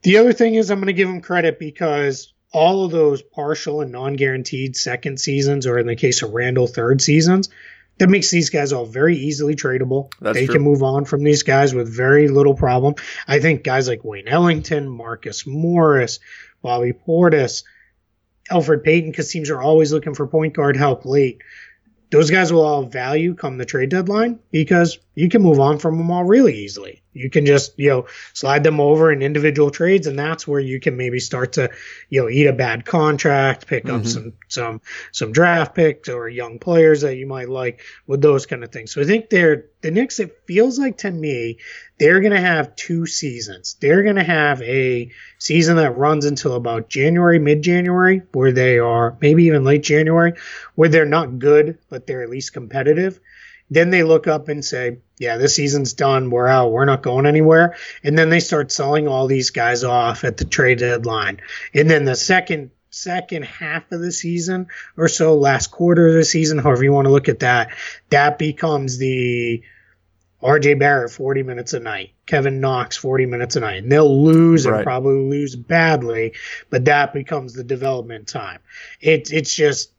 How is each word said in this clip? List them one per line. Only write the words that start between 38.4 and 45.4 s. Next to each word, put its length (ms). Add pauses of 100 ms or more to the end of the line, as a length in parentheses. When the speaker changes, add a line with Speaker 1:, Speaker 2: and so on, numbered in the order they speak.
Speaker 1:
kind 200
of 80
things. 180
So 80
I 60
think 240
they're, 380 (120)
the 120
Knicks, 280
it 260
feels 320
like 200
to 140
me, 480 (400)
they're 200
gonna 220
have 340
two 300
seasons. 760
They're 240
gonna 220
have 380
a 460 (300)
season 380